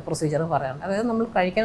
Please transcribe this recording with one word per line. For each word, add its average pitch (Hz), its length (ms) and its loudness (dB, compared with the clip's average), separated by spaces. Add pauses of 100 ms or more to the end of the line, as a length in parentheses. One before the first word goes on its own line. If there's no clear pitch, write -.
പ്രൊസീജിയർ 156 360 0 (120)
പറയാറുണ്ട്. 139 320 -2
അതായത് 202 240 0
നമ്മൾ 226 140 0 (120)
കഴിക്കാൻ 185 280 2